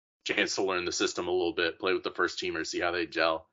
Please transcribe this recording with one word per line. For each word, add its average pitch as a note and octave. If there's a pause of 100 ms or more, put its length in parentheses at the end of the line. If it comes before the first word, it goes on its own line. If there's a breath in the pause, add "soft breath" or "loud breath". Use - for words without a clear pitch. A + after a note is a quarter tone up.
(240)
chance G2+
to G#2+
learn F2+
the E2+
system F#2
a -
little F2
bit, E2+
play F#2
with F2
the -
first F2
teamers, E2
see -
how F2
they F2
gel. D#2+